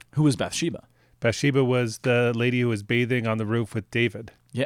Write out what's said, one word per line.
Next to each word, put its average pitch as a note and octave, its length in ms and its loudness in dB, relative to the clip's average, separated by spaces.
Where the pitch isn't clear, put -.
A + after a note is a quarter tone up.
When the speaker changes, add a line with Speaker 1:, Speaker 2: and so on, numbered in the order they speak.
Speaker 1:
Who D3+ 80 2
was C#3 120 4
Bathsheba? G2 480 -4
Speaker 2:
Bathsheba C3+ 420 2
was B2 360 0
the A#2+ 360 2
lady B2 240 0
who A#2+ 80 2
was G#2+ 160 -2
bathing A#2+ 420 0
on A2+ 120 -2
the A2 80 -4
roof A2+ 280 -2
with A2 180 -6
David. A#2 400 -2
Speaker 1:
Yeah. C3 140 -4